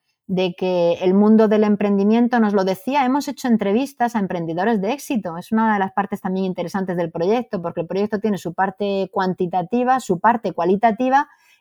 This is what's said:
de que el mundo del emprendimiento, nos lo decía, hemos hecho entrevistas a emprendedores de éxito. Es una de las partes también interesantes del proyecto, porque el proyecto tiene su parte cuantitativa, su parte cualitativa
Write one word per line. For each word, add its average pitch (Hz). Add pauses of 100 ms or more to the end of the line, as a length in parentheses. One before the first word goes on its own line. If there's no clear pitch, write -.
(260)
de 185
que 175
el 185
mundo 220
del 214
emprendimiento, 208
nos 208
lo 190
decía, 254
hemos 262
hecho -
entrevistas 233
a -
emprendedores 185
de 196
éxito. 214
Es 170
una 220
de 208
las 196
partes 196
también 190
interesantes 180
del 170
proyecto, 202
porque 165
el 165
proyecto 202
tiene 202
su 165
parte 196
cuantitativa, 190
su 180
parte 220
cualitativa 226 (320)